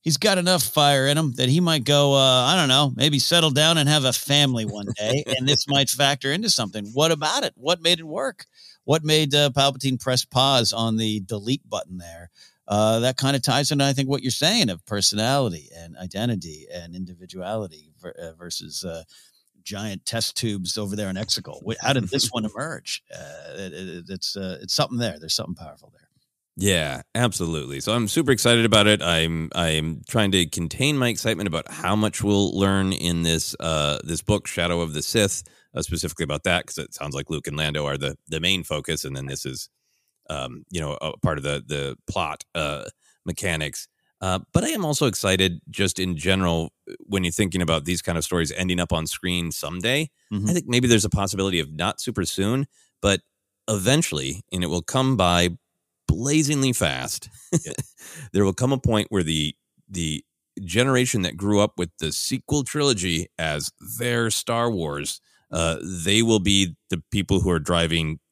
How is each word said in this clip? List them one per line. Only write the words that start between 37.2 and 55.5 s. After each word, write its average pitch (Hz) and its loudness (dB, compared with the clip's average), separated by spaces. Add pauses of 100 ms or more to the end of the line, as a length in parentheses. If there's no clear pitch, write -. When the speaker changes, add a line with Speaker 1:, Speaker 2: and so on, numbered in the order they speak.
Speaker 2:
Luke 76 -4
and 73 -6
Lando 76 -2
are 69 -2
the, 69 -4 (100)
the 78 -4
main 90 0
focus, 76 -4
and 67 -8
then 67 -8
this 67 -8
is, 65 -10 (600)
um, 65 -8
you 85 -4
know, 73 -4
a - -6
part 76 0
of 69 -8
the, 71 -2
the 69 -4 (120)
plot, 76 -4 (120)
uh, 73 -4 (400)
mechanics. 80 -4 (340)
Uh, 92 0 (120)
but 170 2
I 311 -2
am 226 -2
also 151 2
excited 95 2 (100)
just 95 -2
in 90 -2
general, 85 2 (180)
uh, - -12 (120)
when 98 0
you're 87 0
thinking 92 0
about 80 0
these 87 -2
kind 85 -2
of 78 -2
stories 85 0
ending 90 0
up 87 0
on 82 -2
screen 87 -4
someday. 113 -4 (220)
Speaker 1:
Mm-hmm. 104 -2
Speaker 2:
I - 2
think 175 -2
maybe 123 2
there's 110 6
a 104 -2
possibility 95 0
of 73 -6
not 85 -2
super 101 -4
soon, 113 -2 (340)
but 98 2 (480)
eventually, 98 0 (100)
and 90 -2
it 85 -2
will 87 0
come 131 0
by 87 4 (580)